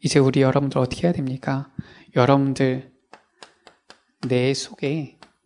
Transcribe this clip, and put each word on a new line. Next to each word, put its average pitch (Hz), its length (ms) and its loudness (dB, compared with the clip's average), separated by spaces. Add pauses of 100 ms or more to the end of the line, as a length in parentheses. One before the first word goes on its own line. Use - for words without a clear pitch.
이제 - 160 2
우리 135 240 4
여러분들 135 360 0
어떻게 127 280 -2
해야 175 80 0
됩니까? 135 580 -6 (420)
여러분들 135 800 0 (1400)
내 127 240 2
속에 143 680 -8 (280)